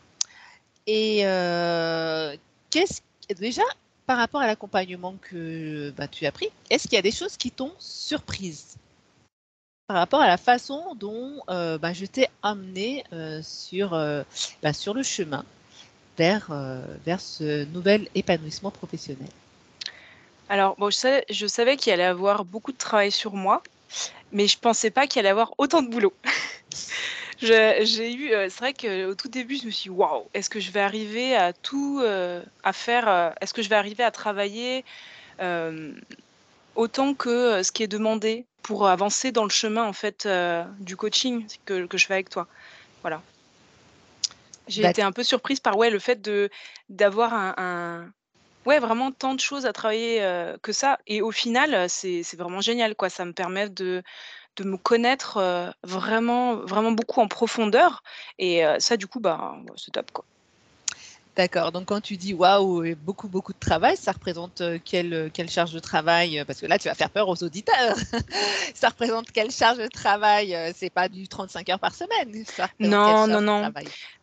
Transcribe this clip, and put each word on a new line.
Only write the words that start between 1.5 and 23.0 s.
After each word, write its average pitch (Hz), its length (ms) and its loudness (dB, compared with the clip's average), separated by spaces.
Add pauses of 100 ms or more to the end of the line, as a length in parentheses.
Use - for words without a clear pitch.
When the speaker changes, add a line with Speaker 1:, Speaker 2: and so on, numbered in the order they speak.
Speaker 1:
qu'est-ce, 349 300 0 (340)
déjà, 233 280 -2 (440)
par 254 100 4
rapport 240 240 0
à 247 60 4
l'accompagnement 185 720 -2
que, 160 760 -8
ben, 143 120 -8
tu - 180 -8
as 143 60 2
pris, 415 180 -6 (200)
est-ce 226 180 2
qu'il - 80 -2
y 208 40 6
a 180 40 -2
des 202 80 2
choses 349 260 -8
qui - 140 -6
t'ont 277 280 -8
surprise - 960 -10 (1120)
par 202 100 -4
rapport 185 220 4
à 277 80 8
la 175 80 8
façon 277 600 0
dont, 233 540 -10
euh, 170 280 -4
ben, 165 160 -4
je 185 120 -8
t'ai 262 220 0 (160)
amené, 208 720 -4
euh, 160 280 -8
sur, 185 520 -4
euh, 147 300 0 (380)
ben, 151 120 4
sur 202 200 -6
le 262 80 -2
chemin 156 440 -4 (720)
vers, 190 340 4
euh, 131 300 -6 (240)
vers 175 160 -2
ce 151 440 -4
nouvel 180 480 2
épanouissement 175 580 -2
professionnel ? 147 580 -12 (1200)
Speaker 2:
Alors, 196 280 4
bon, 202 120 0
je 202 80 -2
sais, 262 320 2
je 208 180 -4
savais 240 300 2
qu'il 240 160 0
allait 175 100 2
avoir 190 420 2
beaucoup 214 280 -10
de - 40 -12
travail 202 340 2